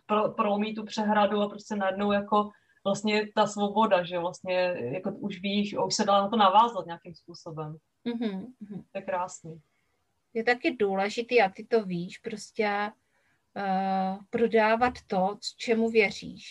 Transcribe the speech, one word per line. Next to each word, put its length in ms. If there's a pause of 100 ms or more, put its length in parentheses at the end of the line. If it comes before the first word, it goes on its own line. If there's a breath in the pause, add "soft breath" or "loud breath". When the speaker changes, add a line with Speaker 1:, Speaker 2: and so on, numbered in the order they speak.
Speaker 1:
pro-, 260
prolomí 420
tu 100
přehradu 560
a 80
prostě 280
najednou 360
jako 380 (340 loud breath)
vlastně 500
ta 120
svoboda, 580
že 140
vlastně 360 (400)
jako 160
už 300
víš, 340 (120)
už 80
se 100
dá 80 (100)
na 60
to 80
navázat 500
nějakým 280
způsobem. 640 (280)
Speaker 2:
Mhm, 420 (140)
mhm. 220 (100)
Speaker 1:
To 60
je 40
krásný. 600 (720)
Speaker 2:
Je 100
taky 320
důležitý, 640
a 60
ty 160
to 200
víš, 340
prostě, 720 (640)
eh, 640 (120)
prodávat 640 (120)
to, 340
c-, 160
čemu 340
věříš, 600